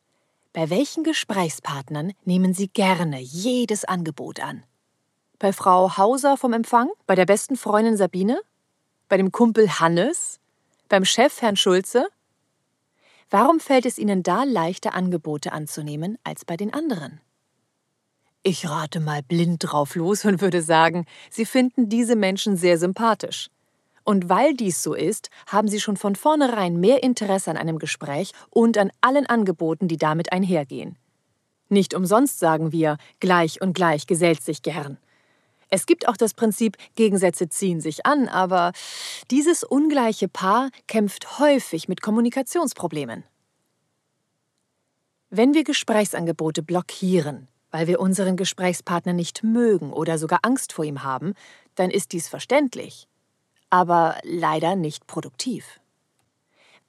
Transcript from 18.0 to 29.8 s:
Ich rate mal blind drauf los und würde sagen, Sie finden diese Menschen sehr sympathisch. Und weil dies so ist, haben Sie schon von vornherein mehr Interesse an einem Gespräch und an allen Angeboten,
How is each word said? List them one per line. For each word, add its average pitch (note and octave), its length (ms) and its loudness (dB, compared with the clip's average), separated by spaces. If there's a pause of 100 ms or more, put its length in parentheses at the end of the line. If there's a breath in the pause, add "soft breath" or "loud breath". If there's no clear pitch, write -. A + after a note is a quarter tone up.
Ich F3+ 260 -2
rate D#3 320 -6
mal D3+ 220 -4
blind E3+ 380 0
drauf D3 340 -2
los F#3 320 -2
und F#3+ 160 2
würde F3+ 180 2
sagen, E3 460 2 (240 loud breath)
Sie A3 160 -4
finden B3+ 420 2
diese A#3 260 2
Menschen G3 440 0
sehr F3 180 4
sympathisch. F#3+ 720 -2 (560)
Und F#3 240 2
weil A#3+ 260 4
dies A3 280 -2
so D#3 100 -4
ist, E3 380 -4 (160 loud breath)
haben G#3+ 220 2
Sie G3+ 120 -2
schon G#3 160 -4
von G3+ 180 -2
vornherein A#3 640 0
mehr A3+ 240 4
Interesse G3+ 480 0
an D#3 60 -4
einem D#3+ 220 -4
Gespräch D#3 540 -6 (180 loud breath)
und A#3 260 4
an G3+ 140 2 (100)
allen C4+ 240 4
Angeboten, F#3 640 0